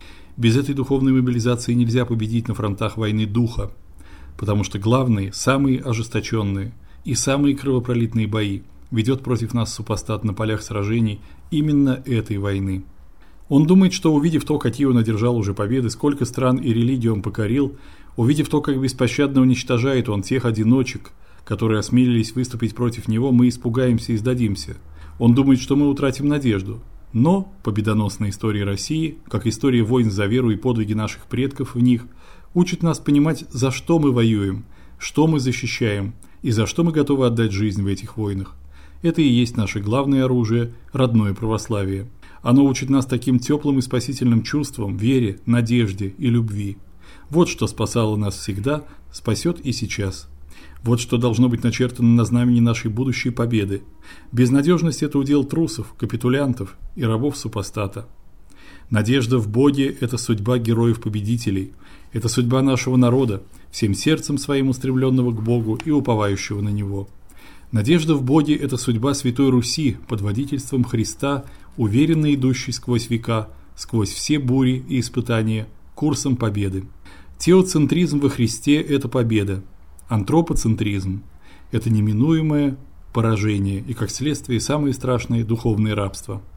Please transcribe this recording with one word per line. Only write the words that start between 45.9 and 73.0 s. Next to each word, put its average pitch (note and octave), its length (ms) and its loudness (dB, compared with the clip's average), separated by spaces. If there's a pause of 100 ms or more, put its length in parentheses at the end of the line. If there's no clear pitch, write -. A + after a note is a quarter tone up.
и B2+ 120 0
любви. G#2 480 -2 (520)
Вот D#3+ 180 2
что - 200 -4
спасало G#2+ 500 -2
нас G2+ 200 -2
всегда, A#2+ 460 -4 (300)
спасёт E3+ 480 -2
и C3 100 -4
сейчас. - 580 -6 (540)
Вот A#2 160 2
что A#2+ 180 -2
должно A#2+ 300 2
быть A#2 160 -2
начертано A#2+ 460 2
на A#2 160 6
знамени A#2+ 340 2
нашей A#2 320 0
будущей B2+ 380 -2
победы. A2 520 -2 (520)
Безнадёжность — C#3+ 720 2
это D3 140 -2
удел C#3 280 2
трусов, D3 520 -4
капитулянтов B2 800 -2 (220)
и D#3 80 -4
рабов A#2+ 320 0
супостата. G#2 720 -8 (800)
Надежда A#2 480 2
в G#2+ 100 0
Боге — C3+ 400 2 (140)
это A#2+ 160 -2
судьба A2+ 420 0
героев-победителей. A2+ 1120 0 (400)
Это A#2+ 160 -2
судьба B2 340 2
нашего C3 360 2
народа, B2 460 2 (280)
всем G2+ 220 0
сердцем D3+ 440 0
своим C#3 300 0
устремлённого B2+ 640 2
к G#2+ 100 -4
Богу A2 440 0
и D#3+ 60 0
уповающего G#2+ 680 0
на G#2 100 -2
Него. G2 380 -4 (640)
Надежда D#3 440 2
в C3+ 60 0
Боге — D3 340 2
это C#3 220 -4
судьба A#2+ 360 0
Святой C3 360 0
Руси B2 480 0 (100)
под G#2+ 140 -4
водительством B2+ 640 -2
Христа, C#3 640 -4 (300)
уверенно D3 560 2
идущей B2+ 400 0
сквозь A#2+ 380 -2